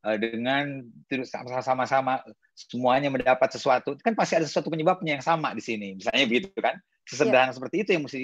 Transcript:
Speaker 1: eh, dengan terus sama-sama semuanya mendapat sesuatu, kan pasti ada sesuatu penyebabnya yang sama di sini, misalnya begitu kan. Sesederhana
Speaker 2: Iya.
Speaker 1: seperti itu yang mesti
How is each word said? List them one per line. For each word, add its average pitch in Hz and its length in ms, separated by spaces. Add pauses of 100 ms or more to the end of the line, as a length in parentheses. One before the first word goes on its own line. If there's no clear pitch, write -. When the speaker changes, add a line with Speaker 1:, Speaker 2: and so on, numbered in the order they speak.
Speaker 1:
eh, 107 140
dengan 127 640 (240)
terus 127 240
sama-sama 127 880 (320)
semuanya 127 560
mendapat 131 400
sesuatu, 131 560
kan 226 80
pasti 190 260
ada 160 80
sesuatu 156 220
penyebabnya 160 500
yang 127 60
sama 156 320
di 113 80
sini, 104 340
misalnya 117 300
begitu 113 320
kan. 117 180 (240)
Sesederhana 131 480
Speaker 2:
Iya. 127 80
Speaker 1:
seperti 131 240
itu 208 160
yang 151 80
mesti 131 180